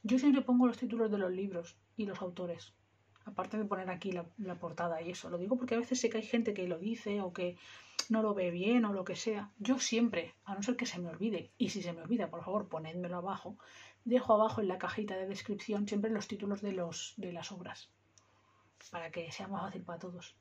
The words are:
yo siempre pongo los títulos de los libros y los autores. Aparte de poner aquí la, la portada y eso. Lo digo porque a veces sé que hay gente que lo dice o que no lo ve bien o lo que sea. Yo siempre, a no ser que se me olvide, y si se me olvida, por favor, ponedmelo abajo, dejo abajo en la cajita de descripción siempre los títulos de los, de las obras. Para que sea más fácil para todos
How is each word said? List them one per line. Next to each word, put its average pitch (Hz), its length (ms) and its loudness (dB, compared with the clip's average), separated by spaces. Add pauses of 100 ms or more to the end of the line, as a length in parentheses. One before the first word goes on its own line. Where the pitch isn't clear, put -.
yo 247 160 4
siempre 277 220 8
pongo 247 260 8
los 233 120 4
títulos 226 320 2
de 208 80 2
los 185 120 2
libros 185 460 -4 (180)
y 214 120 -2
los 190 160 -6
autores. 175 500 -6 (540)
Aparte 208 320 -4
de 208 80 0
poner 190 240 -2
aquí 180 220 -4
la, 170 120 -4 (140)
la 185 200 -6
portada 170 440 -2
y 170 80 -4
eso. 170 180 -8
Lo 175 80 -4
digo 208 220 2
porque 254 160 0
a 226 40 4
veces 247 220 0
sé 220 80 2
que - 80 0
hay 220 100 -2
gente 226 280 2
que 185 120 -2
lo 170 120 -2
dice 208 420 -2
o 175 140 -4
que 175 240 -2 (500)
no 220 140 4
lo 208 100 2
ve 185 180 2
bien 214 360 4
o 202 80 0
lo 185 100 -2
que 180 100 -4
sea. 202 440 -2
Yo 247 200 2
siempre, 226 560 2 (120)
a 196 80 -6
no 202 80 -4
ser 240 120 0
que 247 120 -2
se 180 120 -6
me 170 120 -4
olvide, 185 480 -2
y 208 100 2
si 190 140 -4
se 175 100 -4
me 165 80 -8
olvida, 202 300 -2
por 170 120 -8
favor, 196 260 -2
ponedmelo 175 500 -4
abajo, 185 400 -6 (460)
dejo 247 280 6
abajo 214 300 6
en 190 60 2
la 185 100 0
cajita 196 360 -4
de 190 140 -4
descripción 202 580 -2
siempre 208 240 2
los 208 160 0
títulos 202 360 -4
de 202 100 -2
los, 170 460 -4
de 185 140 -6
las 170 200 -8
obras. - 380 -12 (1000)
Para 165 200 -8
que 165 200 -6
sea 190 160 -8
más 190 140 -4
fácil 185 240 -6
para 170 140 -8
todos 175 420 -12